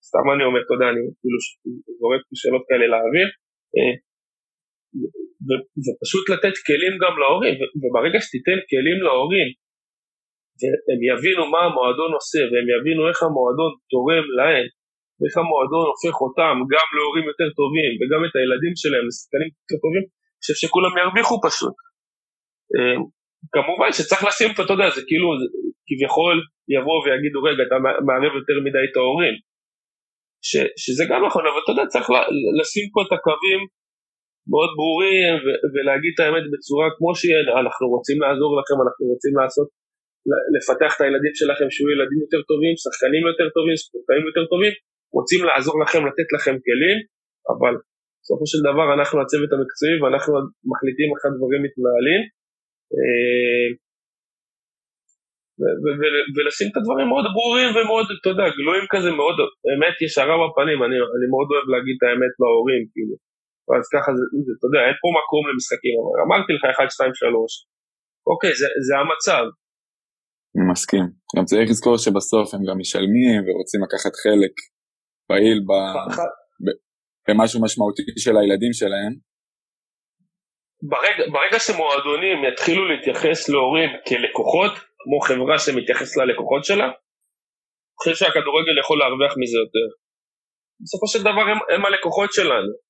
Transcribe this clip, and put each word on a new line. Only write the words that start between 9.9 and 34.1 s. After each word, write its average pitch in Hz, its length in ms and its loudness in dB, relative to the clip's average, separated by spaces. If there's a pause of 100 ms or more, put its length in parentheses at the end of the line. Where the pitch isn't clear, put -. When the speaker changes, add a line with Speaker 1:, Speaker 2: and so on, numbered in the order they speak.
Speaker 1:
והם 127 420 -2 (100)
יבינו 165 320 0 (100)
מה 170 140 2
המועדון 135 520 -2
עושה, - 300 -2
והם 120 260 0
יבינו 156 340 -2
איך 170 180 -2
המועדון 143 440 0 (220)
תורם 151 320 2 (140)
להם, 135 260 2 (520)
ואיך 143 240 -2
המועדון 151 500 0
הופך 165 240 -4 (100)
אותם 147 300 2 (180)
גם 160 220 2
להורים 147 360 -2
יותר 156 180 -2 (100)
טובים, 147 380 0
וגם 139 280 0
את 160 120 -8
הילדים 131 440 0
שלהם 131 280 0
לשחקנים 147 400 -6 (120)
יותר - 240 -6
טובים, 180 200 0
אני - 360 -20
חושב - 200 -4
שכולם 180 400 0
ירוויחו 202 340 0 (120)
פשוט. - 280 -4 (1000)
אה, 123 240 2 (580)
כמובן - 420 2
שצריך 190 320 0
לשים 226 240 0
פה, 196 100 -4
אתה 196 120 0
יודע, 190 220 2
זה 131 120 -8
כאילו, 175 180 2 (120)
זה, 127 80 -4 (420)
כביכול 156 480 2 (380)
יבוא 143 280 2
ויגידו, 139 360 0 (100)
"רגע, 135 180 0
אתה 131 160 2
מע-, 131 240 0
מערב 139 320 2
יותר 139 260 0
מדי 135 240 0
את 131 100 -8
ההורים." 131 360 0 (1120)
ש-, 139 220 0 (120)
שזה 127 280 -2
גם 127 160 2
נכון, 175 220 0
אבל 147 140 -2
אתה - 100 -2
יודע, 135 200 0
צריך 120 200 0
ל-, 127 160 2 (300)
לשים 202 340 -2
פה 208 120 2
את - 100 -4
הקווים 170 460 0 (920)